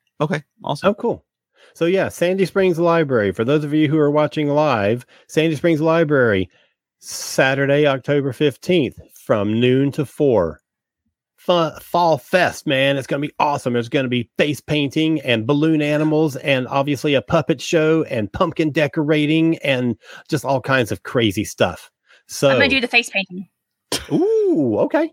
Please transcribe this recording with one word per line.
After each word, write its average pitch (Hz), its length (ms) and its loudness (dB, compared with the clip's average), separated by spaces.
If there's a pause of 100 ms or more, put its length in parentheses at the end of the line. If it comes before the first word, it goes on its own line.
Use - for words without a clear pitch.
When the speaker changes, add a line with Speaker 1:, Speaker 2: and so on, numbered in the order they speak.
(200)
Speaker 1:
Okay, 151 240 -2 (200)
awesome. 151 260 -2
Speaker 2:
Oh, 208 60 2
cool. - 280 -6 (520)
So, 165 100 -4
yeah, 175 240 0
Sandy 185 380 0
Springs 185 320 0
Library. 147 520 2
For 113 140 -2
those 147 180 0
of 151 120 -4
you 156 120 2
who 156 120 2
are 147 120 4
watching 147 380 0
live, 123 560 0 (220)
Sandy 160 280 0
Springs 160 260 0
Library, 143 680 2 (500)
Saturday, 139 840 0
October 139 480 0
fifteenth, 151 680 -2 (140)
from 107 460 -2
noon 131 320 2
to 143 140 -4
four. 110 560 0 (840)
Fu-, 170 260 0 (100)
fall 170 360 0
fest, - 500 -2
man. 139 300 2
It's 131 100 -6
gonna 143 140 -4
be 147 180 -6
awesome. 143 340 -2
There's 120 160 -2
gonna 135 180 -2
be 120 300 -4
face 147 240 0
painting 151 600 -2
and 117 240 0
balloon 151 360 2
animals 151 560 0
and 131 300 -2
obviously 139 460 -2
a 127 80 2
puppet 156 400 0
show 160 420 0
and 110 280 -6
pumpkin 160 400 -2
decorating 156 880 0
and 123 360 -2 (340)
just 151 160 -4
all 131 160 -2
kinds 131 300 0
of - 120 -10
crazy 110 420 -2
stuff. - 460 -4 (360)
So - 220 0
Speaker 3:
I'm - 80 2
gonna 277 120 2
do 269 120 0
the 240 60 -4
face 240 220 -2
painting. 190 400 -10 (640)
Speaker 2:
Ooh, 370 680 2
okay. 302 340 0